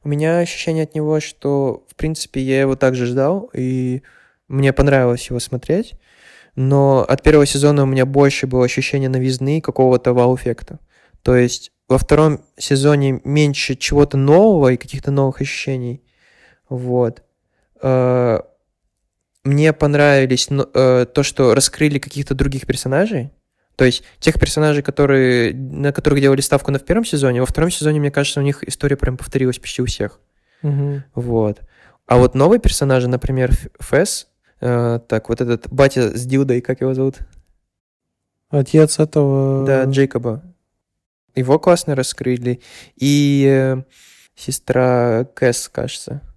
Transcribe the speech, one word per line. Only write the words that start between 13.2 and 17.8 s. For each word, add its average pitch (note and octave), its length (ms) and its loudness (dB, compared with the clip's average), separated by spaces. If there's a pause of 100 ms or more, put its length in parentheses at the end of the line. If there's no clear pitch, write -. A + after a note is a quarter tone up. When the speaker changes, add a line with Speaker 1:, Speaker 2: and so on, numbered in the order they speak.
Speaker 1:
меньше C#3+ 520 0
чего-то C#3+ 400 0
нового D3+ 560 4
и B2 60 0
каких-то - 320 -8
новых C3+ 320 -2
ощущений. B2+ 600 -8 (680)
Вот. B2 540 -2 (600)